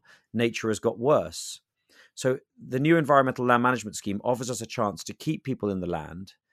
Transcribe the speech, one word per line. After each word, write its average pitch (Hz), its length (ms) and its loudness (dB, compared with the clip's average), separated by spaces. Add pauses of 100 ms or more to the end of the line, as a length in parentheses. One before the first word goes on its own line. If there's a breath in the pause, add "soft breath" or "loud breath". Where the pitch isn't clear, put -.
(340 soft breath)
nature 117 360 0
has 104 100 -2
got 117 200 -2
worse. 113 640 0 (520 soft breath)
So 135 260 -2 (180)
the 127 220 -4
new 156 160 4
environmental 135 500 4
land 120 180 6
management 113 320 0
scheme 101 280 -4
offers 120 280 -2
us 113 100 -6
a 113 40 -10
chance 107 400 -4
to 104 80 -12
keep - 300 -6
people 120 260 -4
in 95 100 -2
the 87 100 -4
land, 85 440 -8 (200)